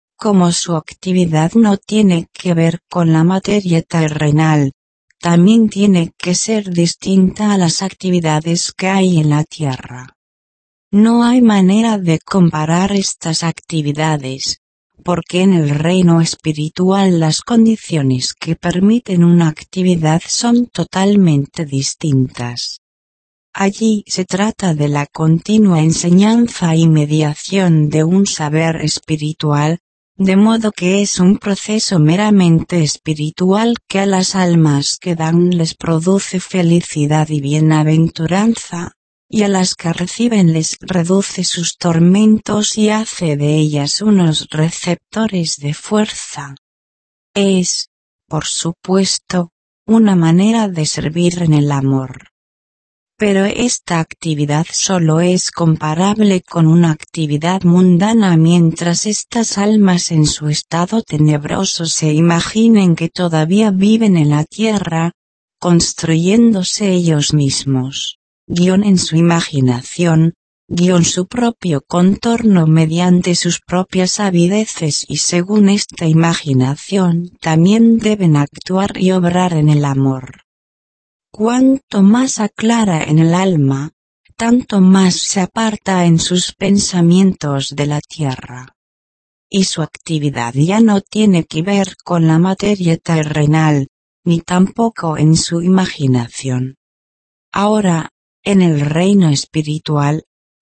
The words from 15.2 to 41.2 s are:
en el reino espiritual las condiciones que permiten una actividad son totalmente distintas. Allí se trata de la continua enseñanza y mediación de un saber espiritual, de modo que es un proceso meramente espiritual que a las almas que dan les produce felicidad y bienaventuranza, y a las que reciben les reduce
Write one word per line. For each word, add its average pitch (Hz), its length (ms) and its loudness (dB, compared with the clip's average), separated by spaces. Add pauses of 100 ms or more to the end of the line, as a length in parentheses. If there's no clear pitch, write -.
en 196 100 4
el 156 180 2
reino 165 500 2
espiritual 175 1000 -2
las 160 220 -2
condiciones 170 880 0
que - 240 -6
permiten 180 680 0
una 170 240 4
actividad 170 800 -2
son 240 400 0
totalmente 175 1000 0
distintas. 135 1120 -4 (720)
Allí 208 540 -2
se - 180 -6
trata 190 500 -2
de 147 140 -2
la 143 180 -2
continua 165 760 0
enseñanza 180 960 2
y 165 120 4
mediación 156 1040 0
de 156 140 0
un 190 220 2
saber 160 500 -2
espiritual, 151 1040 -4 (380)
de 190 180 2
modo 220 360 2
que 190 300 -2
es - 180 -4
un 185 160 4
proceso 208 640 -4
meramente 170 840 2
espiritual 185 920 -2 (120)
que - 120 -6
a 196 80 -2
las 190 280 -2
almas 165 640 0
que 180 160 -6
dan 165 360 0
les 165 240 -2
produce 175 680 -2
felicidad 156 880 0
y 151 140 -4
bienaventuranza, 160 1500 0 (360)
y 214 140 -2
a 202 60 2
las 185 260 0
que 165 180 -6
reciben 190 600 0
les 160 260 -4
reduce 185 640 -2